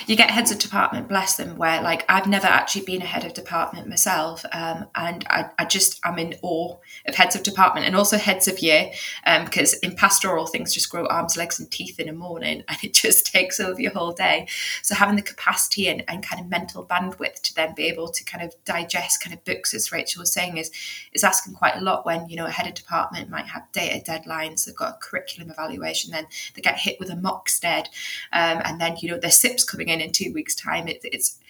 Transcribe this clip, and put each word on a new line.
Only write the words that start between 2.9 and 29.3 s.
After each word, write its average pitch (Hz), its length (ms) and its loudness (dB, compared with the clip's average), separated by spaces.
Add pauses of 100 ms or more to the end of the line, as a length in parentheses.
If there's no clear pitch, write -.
a 170 40 -6
head 175 200 -4
of 165 80 -8
department - 540 -4
myself, 165 680 0
um, 165 400 -4
and 170 340 -4
I, - 300 2
I - 80 0
just, - 380 2
I'm 180 160 -2
in 165 240 -4
awe 175 340 -2 (300)
of - 80 -4
heads 185 200 6
of 190 60 -2
department 190 460 4
and 185 80 2
also 202 240 6
heads 190 280 2
of 185 120 0
year, 160 320 6 (340)
um, 165 220 6
'cause - 260 4
in 180 220 -4
pastoral, 180 500 4
things 165 300 -2
just - 160 0
grow 170 160 -2
arms, 170 280 0
legs 170 240 -2
and - 120 -12
teeth 185 280 -8
in 156 80 -6
a 156 60 -8
morning, 165 540 -6
and - 160 -6
it - 100 -2
just - 320 6
<laughs> - 80 -2
takes 185 260 2
over 185 220 -2
your - 120 0
whole 170 180 -2
day. 170 360 0 (360)
So - 100 0
having 208 220 6
the 202 80 2
capacity - 640 0
and, - 200 -2
and 175 160 -6
kind - 160 -6
of 175 80 -12
mental 180 380 -6
bandwidth 185 560 -4
to - 140 -4
then 160 180 -2
be 151 120 -4
able 165 240 -4
to - 160 -4
kind 175 180 -8
of 170 100 -10 (100)
digest 175 600 -2
kind 170 120 -10
of - 80 -20
books, - 300 -4
as - 180 -4
Rachel 170 280 -4
was 170 120 0
saying, 175 260 -2
is, 160 120 -4 (440)
is - 100 2
asking 185 320 2
quite - 220 2
a 185 40 -8
lot 190 240 0
when, 170 240 -2
you 165 60 -12
know, 165 100 -6
a - 60 -6
head 170 160 -4
of 170 80 -10
department 165 560 -4
might 151 160 -6
have - 240 -12
data 165 340 -2
deadlines, 160 600 -4
they've - 100 -12
got - 200 -4
a - 60 -20
curriculum - 480 -8
evaluation, 160 640 -6
then 156 160 -8 (260)
they - 80 -16
get - 160 2
hit - 220 -2
with 190 100 -8
a 175 60 -6
mock - 340 -4
stead, 156 400 0 (440)
um, 165 300 2
and 165 160 -4
then, 165 220 0
you 170 80 -4
know, 170 80 -4
their 170 140 0